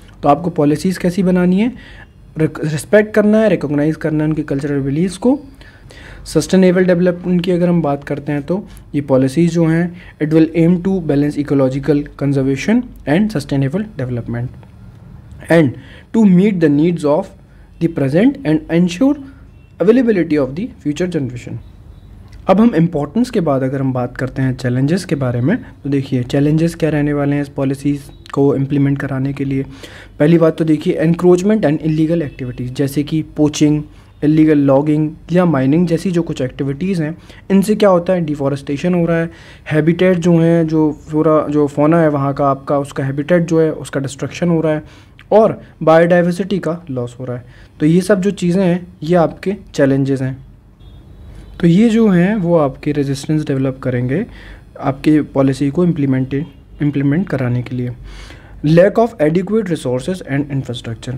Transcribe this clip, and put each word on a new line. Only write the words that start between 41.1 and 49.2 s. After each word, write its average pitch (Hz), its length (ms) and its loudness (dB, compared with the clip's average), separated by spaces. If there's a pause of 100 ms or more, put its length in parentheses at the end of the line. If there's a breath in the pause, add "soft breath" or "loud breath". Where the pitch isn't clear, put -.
जो 147 200 2
fauna 151 340 2
है 156 80 4
वहाँ 139 240 -2
का 143 160 0
आपका, 139 300 -2
उसका 143 240 -6
habitat 147 400 0
जो 165 180 0
है 156 100 0
उसका - 280 -8
destruction - 500 -6
हो 165 120 2
रहा 156 120 0
है 151 100 -4 (480 loud breath)
और 208 300 4 (220 loud breath)
biodiversity 175 760 4
का 165 300 -6
loss 123 300 -8
हो 131 60 -12
रहा 123 120 -8
है। 117 80 -16 (340 soft breath)
तो 151 60 2
ये 165 160 4
सब 190 200 2
जो 202 100 0
चीज़ें 185 340 0
हैं 170 220 0 (160)
ये 165 120 0
आपके 170 400 0 (180)